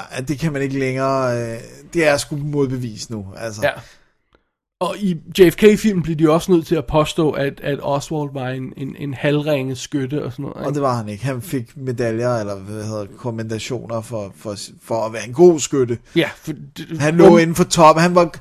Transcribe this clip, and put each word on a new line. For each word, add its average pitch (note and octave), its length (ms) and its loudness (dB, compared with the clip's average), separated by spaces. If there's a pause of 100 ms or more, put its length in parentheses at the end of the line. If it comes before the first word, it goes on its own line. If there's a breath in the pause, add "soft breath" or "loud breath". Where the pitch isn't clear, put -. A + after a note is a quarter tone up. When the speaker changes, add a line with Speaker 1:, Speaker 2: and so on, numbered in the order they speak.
(120)
Speaker 1:
at C3 160 -8
det C#3+ 120 -4
kan D#3 140 -2
man C#3 80 -4
ikke C#3 180 -2
længere... C3 600 0
Øh, A#2 160 -8 (360)
det E3 140 4
er C#3+ 100 6
sgu C#3+ 200 -6
modbevist C3+ 720 -4
nu, G#2+ 160 -8 (120)
altså. G#2+ 260 -10
Speaker 2:
Ja. C#3+ 60 0 (1120 soft breath)
Og F3 180 -4
i F#3+ 160 -2 (240)
J F3+ 100 8
F D#3+ 60 0
K-filmen G#3 480 4
blev E3 120 -4
de D#3 160 4
også E3 200 0
nødt E3 160 2
til F3 80 0
at D3 100 -4
påstå, D3+ 460 0
at, C#3 320 -4
at C#3+ 180 -4
Oswald C#3+ 520 -4
var B2+ 160 -6
en, C3 280 -10
en, C#3 220 -10
en C#3+ 140 -8
halvringe C#3+ 600 0
skytte C3+ 500 -4
og B2 60 -6
sådan C#3+ 120 -10
noget, - 140 -10
ikke? D3+ 100 -6
Speaker 1:
Og D3 60 -4
det D3 80 -2
var C3 160 2
han G#2+ 120 -6
ikke. G#2 160 -10
Han C3 160 -4
fik B2+ 360 -8
medaljer, B2 640 -2
eller G2+ 160 -6
hvad G#2 280 -12
hedder G#2+ 220 -6
det, G2 120 -18
commendationer A2+ 840 -6
for, A2 340 -10
for, G#2 200 -10 (260)
for A2+ 240 -4
at A2 80 -6
være G#2+ 140 -10
en B2 60 -12
god E3 260 8
skytte. B2 380 -2 (180)
Speaker 2:
Ja, E3 200 2
for - 160 -12 (260)
det D#3+ 220 -10
Speaker 1:
Han D3+ 160 2
lå E3+ 100 10
Speaker 2:
åben- E3+ 160 10
Speaker 1:
inden E3 140 2
for F3+ 80 2
top. D#3 340 8
Han F3 180 4
var, F3 140 6 (120)